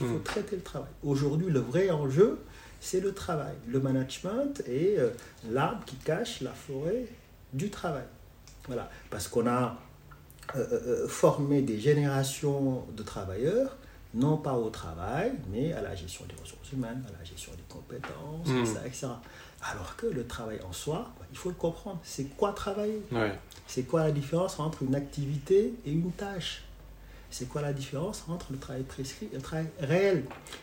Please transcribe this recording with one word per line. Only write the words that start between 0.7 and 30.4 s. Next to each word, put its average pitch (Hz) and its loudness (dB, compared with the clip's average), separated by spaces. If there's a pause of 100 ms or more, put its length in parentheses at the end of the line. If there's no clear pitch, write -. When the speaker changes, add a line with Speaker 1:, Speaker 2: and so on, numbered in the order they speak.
Speaker 1:
Aujourd'hui, 147 2
le 139 6
vrai 165 4
enjeu, 151 6 (420)
c'est 185 0
le 196 2
travail. 147 -2 (140)
Le 135 2
management 180 0
est, 165 4
euh, 120 6 (400)
l'arbre 156 2
qui 131 -12
cache 180 -2
la 120 -6
forêt 160 -2 (480)
du 151 0
travail. 147 -4 (640)
Voilà. 117 -4 (220)
Parce 104 -4
qu'on 120 4
a, 123 4 (800)
euh, 120 2
euh, 113 4 (240)
euh, 123 0
formé 143 6
des 113 2
générations 139 4 (120)
de 107 -6
travailleurs, 113 0 (380)
non 147 4
pas 143 0
au 110 2
travail, 104 -2 (200)
mais 143 0
à 107 -4
la 90 -4
gestion 85 -10
des 90 -12
ressources - -14
humaines, 127 -4
à 87 -12
la 85 -14
gestion - -14
des - -14
compétences, - -10
Speaker 2:
Mhm. 127 4
Speaker 1:
et 117 4
cetera, 107 -2
et 127 -6
cetera. 120 -6 (380)
Alors - -8
que 226 -2
le 147 0
travail 110 -6
en 90 -8
soi, 170 -4
bah, - -14
il 131 -12
faut - -6
le 175 -4
comprendre. 170 -2
C'est - -4 (120)
quoi 202 2
travailler ? 208 -2 (100)
Speaker 2:
Ouais. 107 2 (300)
Speaker 1:
C'est - -2
quoi 160 4
la 151 6
différence 165 2
entre 156 -2
une 131 4
activité 147 2 (100)
et 147 -4
une 170 2
tâche ? 196 -6 (680)
C'est - -6
quoi 151 -2
la 143 0
différence 143 -4
entre 175 -4
le 135 -4
travail 131 -6
prescrit 135 -8
et - -6
le 135 -4
travail 160 -2 (140)
réel ? 170 6 (380)